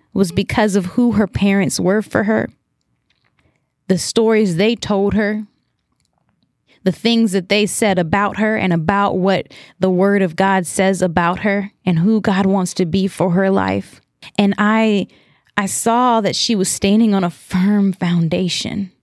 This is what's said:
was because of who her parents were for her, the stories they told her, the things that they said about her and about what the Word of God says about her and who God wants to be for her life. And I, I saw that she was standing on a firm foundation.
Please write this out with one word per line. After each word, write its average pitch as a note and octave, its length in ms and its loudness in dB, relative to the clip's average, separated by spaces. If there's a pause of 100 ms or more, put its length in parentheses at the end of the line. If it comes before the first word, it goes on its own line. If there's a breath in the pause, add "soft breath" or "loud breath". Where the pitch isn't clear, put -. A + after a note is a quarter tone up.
(140 loud breath)
was F#3 180 -2
because G3+ 440 0
of F3+ 120 -2
who A#3+ 240 0
her G3+ 160 0
parents G3 520 0
were G3+ 220 0
for G#3 220 -4
her, G#3+ 260 -2 (1400)
the F#3 120 0
stories A3 560 0
they G#3+ 200 0
told G3 380 -2
her, G#3+ 320 -2 (1400 soft breath)
the F#3 80 0
things A3+ 420 0
that F#3 160 -2
they G#3 180 2
said F#3+ 320 0
about G3 380 0
her G#3+ 200 0
and F#3 160 0
about F#3+ 460 0
what F#3 280 0 (320 loud breath)
the F#3 120 2
Word G3 320 2
of E3 120 -4
God F#3+ 300 2
says F#3+ 380 0
about F3 380 0
her G3+ 300 -2 (140)
and E3+ 140 2
who G#3+ 200 2
God G3 280 0
wants F#3+ 280 0
to F#3 120 0
be F#3+ 200 0
for F#3 240 -2
her F#3+ 200 2
life. F#3+ 500 -2 (380 loud breath)
And G3+ 180 2
I, G#3 480 2 (500 soft breath)
I G2 120 -2
saw A#3 540 0
that E3+ 140 -2
she - 200 -2
was F3+ 120 0
standing G#3+ 460 2
on G3 100 0
a F3 60 0
firm G3 640 0
foundation. F3 1000 -4 (120)